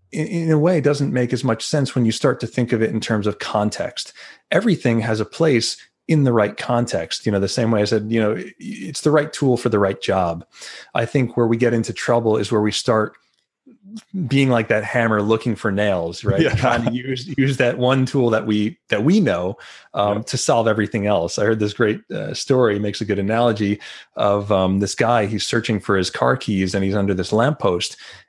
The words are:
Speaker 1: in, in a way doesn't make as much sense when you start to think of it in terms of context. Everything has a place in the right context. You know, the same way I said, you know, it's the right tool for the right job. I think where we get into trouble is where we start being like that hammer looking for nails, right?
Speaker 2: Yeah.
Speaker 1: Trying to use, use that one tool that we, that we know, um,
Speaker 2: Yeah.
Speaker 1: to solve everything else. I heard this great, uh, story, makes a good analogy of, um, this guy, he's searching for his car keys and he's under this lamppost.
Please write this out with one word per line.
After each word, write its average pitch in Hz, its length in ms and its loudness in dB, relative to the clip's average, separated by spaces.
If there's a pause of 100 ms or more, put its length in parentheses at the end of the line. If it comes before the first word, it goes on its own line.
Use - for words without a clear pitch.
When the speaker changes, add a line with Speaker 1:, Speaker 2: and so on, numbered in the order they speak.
(120)
Speaker 1:
in, 156 160 -4
in 165 240 -2
a 151 80 4
way 165 220 2
doesn't 139 320 0
make 123 180 0
as 123 120 -2
much 113 220 -2
sense 143 300 -2
when 123 100 2
you 110 60 4
start - 300 0
to 117 60 -6
think 123 260 -2
of 110 80 2
it 110 80 2
in 113 100 -2
terms 104 280 -2
of 104 120 -2
context. - 720 -4 (380)
Everything 160 500 2
has 110 180 -2
a 107 60 -2
place 143 520 0 (300)
in 151 160 2
the 127 100 4
right 104 220 2
context. 117 680 -4
You 110 80 0
know, 98 60 2
the 98 100 0
same 113 220 0
way 107 100 2
I 104 40 2
said, 107 260 -2
you 113 100 2
know, 107 200 0 (180)
it's - 420 -10
the 151 100 2
right 147 220 2
tool 127 240 2
for 123 120 -6
the 107 100 2
right 98 220 0
job. 87 440 -2 (500)
I 117 100 0
think 127 300 0
where 117 120 2
we 113 100 2
get 117 160 2
into 113 180 -2
trouble 113 460 0
is 104 140 -4
where 107 100 2
we 107 100 0
start 110 420 0 (1120)
being 135 220 2
like 113 180 2
that 107 160 0
hammer 113 380 0
looking 110 340 0
for 104 160 -4
nails, 95 520 -2
right? 98 180 2
Speaker 2:
Yeah. 139 140 2
Speaker 1:
Trying 120 300 0
to 117 80 0
use, 127 340 -6 (100)
use 135 200 2
that 123 200 0
one 127 280 2
tool 127 260 0
that 110 140 0
we, 107 320 0 (120)
that 104 140 0
we 185 160 4
know, 95 380 0 (360)
um, 104 240 0
Speaker 2:
Yeah. 110 60 -6
Speaker 1:
to - 140 -6
solve 117 300 2
everything 104 400 0
else. 87 320 0
I 104 60 2
heard 110 140 2
this 104 140 -2
great, 110 280 0 (100)
uh, 104 220 -6
story, 117 460 2
makes 104 220 -4
a 107 40 -4
good 101 140 0
analogy 107 600 0 (360)
of, 104 360 0
um, 95 280 2
this 101 160 -2
guy, 117 300 2
he's 104 200 -4
searching 110 340 -2
for 101 180 0
his 92 120 0
car 127 280 0
keys 95 380 -2
and 95 80 0
he's 98 120 0
under 101 180 0
this 90 180 -2
lamppost. 110 640 0 (320)